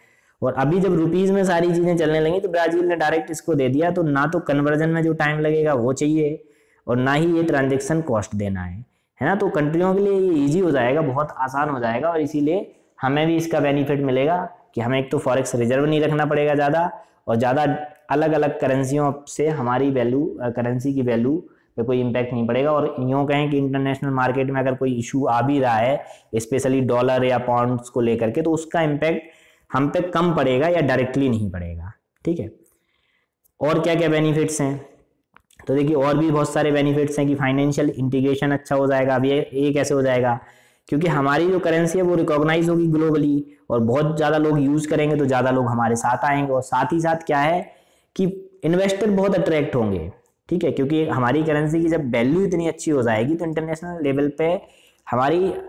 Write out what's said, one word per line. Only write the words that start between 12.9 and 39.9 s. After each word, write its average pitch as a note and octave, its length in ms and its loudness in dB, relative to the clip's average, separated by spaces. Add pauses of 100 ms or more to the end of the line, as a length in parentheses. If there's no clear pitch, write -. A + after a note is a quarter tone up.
हमें D3 260 0
भी E3 80 2
इसका D#3+ 240 -2
बेनिफिट C#3+ 400 0
मिलेगा C#3 380 0 (380)
कि A#2 60 -4
हमें C3 180 0
एक C3 120 -4
तो D3+ 60 2
फॉरेक्स C3 380 0
रिजर्व B2 300 2
नहीं D3+ 160 2
रखना D3+ 240 0
पड़ेगा D3 300 0
ज़्यादा D#3+ 360 0 (360)
और A2+ 80 0
ज़्यादा B2+ 280 2 (460)
अलग-अलग D3+ 500 0
करेंसियों C3+ 540 0 (140)
से D3 200 -2
हमारी C3+ 420 0
वैल्यू, C3 520 0
अ, B2 80 -4
करेंसी B2 440 -2
की C3+ 80 -2
वैल्यू B2 340 0 (420)
पे A#2 60 -2
कोई B2+ 180 0
इम्पैक्ट B2 320 -2
नहीं A#2 140 -2
पड़ेगा। C3 240 0
और D3+ 280 0
यूँ C3+ 280 0
कहें C#3+ 220 0
कि C#3+ 80 0
इंटरनेशनल C3+ 520 -2
मार्केट C3 380 0
में C3+ 140 -2
अगर C3 120 0
कोई C3 200 -2
इशू C3 320 -2
आ A#2+ 160 2
भी C#3 180 0
रहा A#2+ 160 2
है, B2+ 280 0 (320)
especially C3 460 0
डॉलर B2+ 440 2
या B2 120 2
पाउंड्स A#2+ 520 -2
को B2+ 120 -2
लेकर A#2 300 0
के, D#3+ 100 0
तो D#3+ 100 0
उसका D#3+ 300 -2
इम्पैक्ट D#3 520 -2 (400)
हम C#3 160 0
पे F3 120 0
कम F3 340 0
पड़ेगा C3+ 320 2
या F3 140 2
डायरेक्टली C3 480 0
नहीं G#2 220 -2
पड़ेगा, F2 400 -10 (340)
ठीक E3 140 -2
है। G2+ 120 -8 (1080)
और D#3+ 200 0
क्या-क्या E3 300 0
बेनिफिट्स D#3 520 0
हैं? C#3 240 -4 (800)
तो C3 80 0
देखिए, D3 200 2
और C#3 220 2
भी D#3+ 140 2
बहुत D3 220 0
सारे D3+ 180 0
बेनिफिट्स C#3+ 480 0
हैं C#3+ 80 0
कि C#3+ 80 0
फाइनेंशियल C#3 540 0
इंटीग्रेशन C3+ 640 0
अच्छा C#3 240 -2
हो C#3 120 2
जाएगा। C3 280 2
अब B2+ 100 0
ये, C#3+ 280 0
ये C#3+ 200 0
कैसे C#3+ 200 0